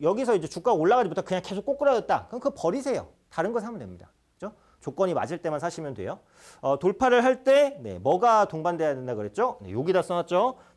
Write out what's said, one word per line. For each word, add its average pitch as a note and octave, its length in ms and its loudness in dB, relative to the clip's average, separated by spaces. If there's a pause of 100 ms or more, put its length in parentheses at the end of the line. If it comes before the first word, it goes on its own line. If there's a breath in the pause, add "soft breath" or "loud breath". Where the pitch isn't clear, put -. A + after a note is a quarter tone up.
여기서 A3 340 2
이제 D#3+ 120 -2
주가가 G3+ 300 -2
올라가지부터 F#3 460 2
그냥 F#3 200 -4
계속 G3 220 -10
꼬꾸라졌다. A#3 640 0
그럼 D3 120 -12
그거 - 160 -4
버리세요. G#3 520 -4 (220)
다른 F3 220 -4
거 A#3 80 -2
사면 G#3+ 200 -8
됩니다. F#2 320 -16 (220)
그죠? G#3 200 -14 (260 soft breath)
조건이 F3+ 360 -2
맞을 C#3+ 240 -4
때만 D3+ 200 -4
사시면 D#3 360 -8
돼요. G#2 240 -8 (420 loud breath)
어, C3+ 160 2
돌파를 A#3+ 460 4
할 B3+ 200 2
때, C#4 380 4
네, G2+ 160 -10
뭐가 F#3+ 480 4
동반돼야 D#3+ 480 -2
된다 B2+ 220 -6
그랬죠? G#2+ 460 -2
네, F#2+ 100 -14
여기다 D#3+ 320 2
써놨죠? F3+ 520 0 (220 soft breath)